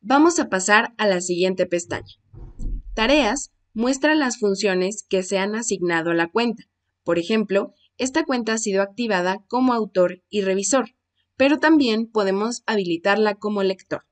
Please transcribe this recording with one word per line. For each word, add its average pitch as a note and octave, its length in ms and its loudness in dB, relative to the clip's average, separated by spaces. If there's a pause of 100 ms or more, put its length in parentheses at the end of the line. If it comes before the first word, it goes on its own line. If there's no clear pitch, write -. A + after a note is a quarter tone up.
Vamos D#4 400 4
a A#3 80 -2
pasar G#3 480 2
a G#3+ 100 0
la F#3 140 2
siguiente F3+ 460 0
pestaña. - 500 -6 (760)
Tareas B3 580 0 (220)
muestra C4+ 420 2
las C4 220 0
funciones G3 720 -2
que F#3+ 140 0
se F#3+ 160 -2
han G3+ 160 -2
asignado F3 560 -2
a E3+ 40 0
la E3+ 180 0
cuenta. A#3 320 -2 (400)
Por E3+ 160 0
ejemplo, G#3 540 -2 (220)
esta C4 280 -2
cuenta A#3+ 300 -2
ha A3+ 40 -4
sido G3 240 0
activada G3 640 -2
como B3+ 260 0
autor F#3 480 0 (100)
y G#3 100 -2
revisor, G3 560 -2 (400)
pero C#4 240 2
también A#3+ 500 2
podemos G#3 560 -2
habilitarla G3+ 720 0
como G#3 260 -4
lector. - 500 -4